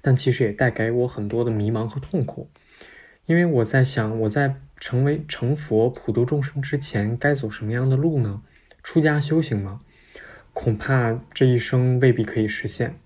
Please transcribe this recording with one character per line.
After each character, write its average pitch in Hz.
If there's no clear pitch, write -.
但 131
其 127
实 127
也 104
带 127
给 113
我 123
很 104
多 113
的 120
迷 107
茫 110
和 131
痛 147
苦。 -
因 165
为 175
我 127
在 131
想， 110
我 110
在 135
成 127
为， 151
成 123
佛 117
普 -
度 117
众 143
生 139
之 139
前 113
该 143
走 135
什 104
么 110
样 127
的 131
路 151
呢？ 104
出 -
家 151
修 156
行 107
吗？ 98
恐 113
怕 120
这 135
一 123
生 127
未 131
必 117
可 107
以 110
实 104
现。 -